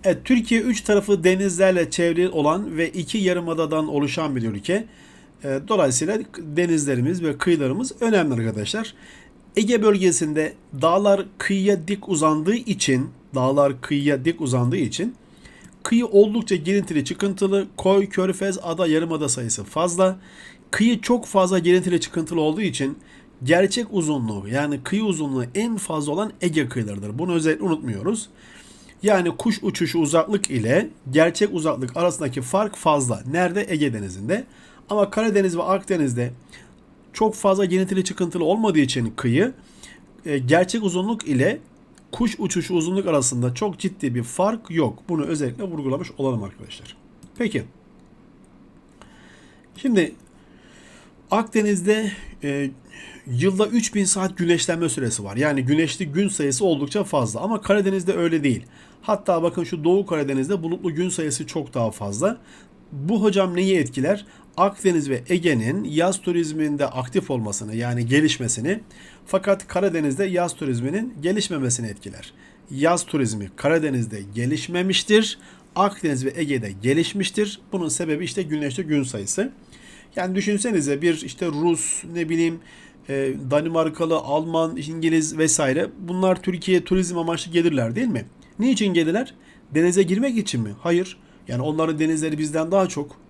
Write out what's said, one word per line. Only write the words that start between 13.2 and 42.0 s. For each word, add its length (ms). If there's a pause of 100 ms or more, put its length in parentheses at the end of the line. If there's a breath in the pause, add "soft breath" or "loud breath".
dağlar 460
kıyıya 440
dik 160
uzandığı 360
için 380 (720 loud breath)
kıyı 180
oldukça 500
girintili, 500
çıkıntılı, 600 (100)
koy, 320
körfez, 540
ada, 240
yarımada 420
sayısı 340
fazla. 560 (520 loud breath)
Kıyı 300
çok 240
fazla 340
girintili, 420
çıkıntılı 400
olduğu 200
için 360 (460 loud breath)
gerçek 480
uzunluğu, 560
yani 360
kıyı 200
uzunluğu 420 (100)
en 220
fazla 340
olan 300
Ege 280
kıyılarıdır. 500
Bunu 140
özellikle 320
unutmuyoruz. 640 (760 loud breath)
Yani 340
kuş 240
uçuşu 380
uzaklık 500
ile 400 (220)
gerçek 420
uzaklık 440
arasındaki 440
fark 340
fazla. 560
Nerede? 380
Ege 240
Denizi'nde. 500 (460 loud breath)
Ama 200
Karadeniz 480
ve 60
Akdeniz'de 680 (840 loud breath)
çok 220
fazla 300
girintili, 380
çıkıntılı 400
olmadığı 360
için 360
kıyı, 380 (720 loud breath)
e, 120
gerçek 460
uzunluk 440
ile 320 (520)